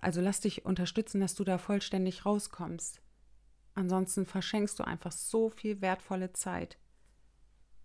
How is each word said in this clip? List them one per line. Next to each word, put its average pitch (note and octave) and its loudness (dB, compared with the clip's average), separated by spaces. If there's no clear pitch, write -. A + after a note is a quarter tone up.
also E3+ 2
lass G3 2
dich - 0
unterstützen, F#3+ 0
dass F#3+ 2
du - -2
da F#3 4
vollständig F#3+ 0
rauskommst. F3 -2
Ansonsten F#3 2
verschenkst G3+ 0
du - -2
einfach E3+ -4
so A3+ 2
viel G#3+ -4
wertvolle F#3 0
Zeit. F3 -4